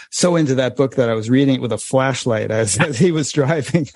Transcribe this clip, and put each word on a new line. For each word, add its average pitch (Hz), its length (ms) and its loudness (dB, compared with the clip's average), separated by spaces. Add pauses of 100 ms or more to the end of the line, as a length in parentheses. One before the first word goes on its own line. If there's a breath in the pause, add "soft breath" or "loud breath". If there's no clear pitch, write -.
(100)
so 180 260 0
into 147 180 2
that 127 220 0
book 135 180 0
that 120 160 2
I 113 40 0
was 110 140 -4
reading 135 280 4
it - 40 -8
with 113 120 -4
a 107 60 -4
flashlight 123 720 -2
as, 110 280 0
<laughs> - 20 -4
as 156 180 0
he 180 140 4
was 156 200 -2
driving. 151 640 0